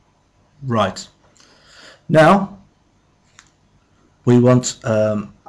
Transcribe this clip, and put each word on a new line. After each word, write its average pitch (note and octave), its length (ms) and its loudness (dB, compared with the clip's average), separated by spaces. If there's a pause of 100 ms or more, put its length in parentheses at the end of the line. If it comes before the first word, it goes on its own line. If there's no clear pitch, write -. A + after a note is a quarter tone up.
(640)
Right. A2+ 440 -6 (1000)
Now, F3+ 500 2 (1700)
we B2 140 2
want, B2 460 0
um, G#2+ 500 -4 (140)